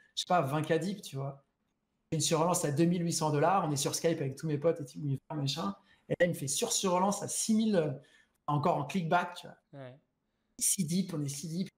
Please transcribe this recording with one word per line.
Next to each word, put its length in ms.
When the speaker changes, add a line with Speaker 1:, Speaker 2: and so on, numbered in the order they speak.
Speaker 1:
je 80
sais 60
pas, 140
vingt 200
K 120
deep, 280
tu 140
vois. 260
Une 80
surrelance 440
à 80
deux 120
mille 200
huit 80
cents 180
dollars, 360
on 40
est 60
sur 180
Skype 260
avec 160
tous 120
mes 100
potes 220
et 40
Team 200
Weaver, 160
machin. 340
Et 100
là, 80
il 40
me 40
fait 140
sur-surrelance 720
à 60
six 260
mille, 220
euh, 160
encore 280
en 80
clickback, 520
tu 100
vois. 340
Speaker 2:
Ouais. 140
Speaker 1:
Si 260
deep, 300
on 80
est 60
si 200
deep, 300